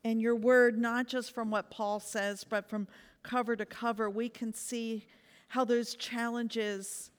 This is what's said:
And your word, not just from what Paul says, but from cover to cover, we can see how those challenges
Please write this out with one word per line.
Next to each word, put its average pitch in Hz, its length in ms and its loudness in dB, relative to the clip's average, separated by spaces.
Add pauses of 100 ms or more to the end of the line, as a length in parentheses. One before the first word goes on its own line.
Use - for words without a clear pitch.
And 226 180 2
your 233 140 4
word, 240 420 6
not 240 300 0
just 247 260 -4
from 226 180 -4
what 208 200 -2
Paul 208 300 -2
says, 202 420 -4
but 208 260 -4
from 214 180 -4 (360)
cover 240 320 0
to 208 100 -4
cover, 220 440 -2
we 220 200 -2
can 226 240 -6
see 226 520 -6 (420)
how 254 180 0
those 240 300 0
challenges 226 1200 -4